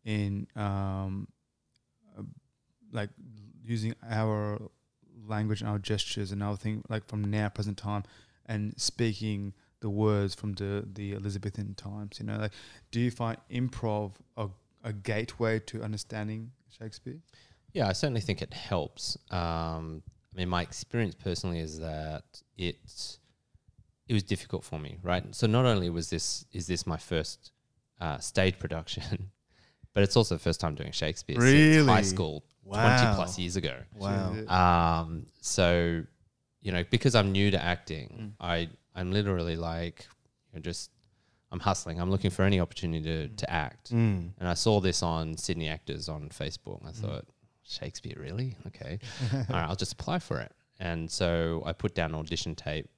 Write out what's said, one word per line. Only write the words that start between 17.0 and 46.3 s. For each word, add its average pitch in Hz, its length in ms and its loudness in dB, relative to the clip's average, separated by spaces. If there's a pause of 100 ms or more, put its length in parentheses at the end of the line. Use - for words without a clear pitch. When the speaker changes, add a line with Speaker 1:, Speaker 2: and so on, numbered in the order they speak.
Speaker 2:
Yeah, 131 160 2
I 95 40 2
certainly 120 280 0
think 98 200 -2
it - 140 -8
helps. - 640 -4 (140)
Um, 80 720 -4 (300)
I 92 60 -12
mean, 90 100 -2
my 87 140 2
experience 101 540 -4
personally 87 420 -4
is 78 220 -6
that 78 440 -8 (320)
it, - 640 -8 (880)
it 120 80 0
was 101 80 4
difficult - 420 -4
for - 140 -8
me, 76 240 -10
right? 90 320 -2
So - 140 0
not 120 180 6
only 95 240 4
was 82 200 -4
this, - 420 -4
is 85 160 -6
this 90 180 -2
my 82 100 -2
first, - 540 -4 (500)
uh, 78 180 -4
stage 95 420 2
production, - 680 -6 (300)
<laughs> - 320 -20
but 101 120 6
it's 98 120 2
also 110 200 4
the - 20 -6
first 80 220 0
time 78 160 0
doing 76 160 -8
Shakespeare - 480 -2
since 151 460 10
high 95 100 8
Speaker 3:
Really? 95 80 6
Speaker 2:
school, 92 400 -2 (200)
Speaker 3:
Wow. 110 340 6
Speaker 2:
twenty 117 160 8
plus 92 240 0
years 90 180 -2
ago. 76 200 -2 (180)
Speaker 3:
Wow. 98 400 0
Speaker 1:
Shit. 110 160 -6
Speaker 2:
Um, 85 760 6 (140)
so, 85 640 4 (600)
you 101 100 -4
know, 87 180 0
because 127 240 4
I'm 101 160 8
new 98 220 6
to 92 100 2
acting, 78 460 -4 (320)
Speaker 1:
Mm. - 40 -8
Speaker 2:
I, 85 240 0 (260)
I'm 92 180 -4
literally 92 440 0
like, 82 500 -6 (460)
you - 60 -12
know, 78 40 -10
just, - 280 -8 (640)
I'm 87 80 -6
hustling. 90 400 0
I'm 90 100 0
looking 95 200 2
for 92 140 0
any 98 140 6
opportunity 82 460 -2
to, 80 240 -4
Speaker 1:
Mm. 107 80 -12
Speaker 2:
to - 140 -4
act. 78 420 -4
Speaker 3:
Mm. 101 460 2
Speaker 2:
And 90 100 -2
I 87 60 2
saw 104 260 4
this 92 220 2
on 80 340 -2
Sydney 82 320 -4
Actors 76 400 -8
on 76 220 -8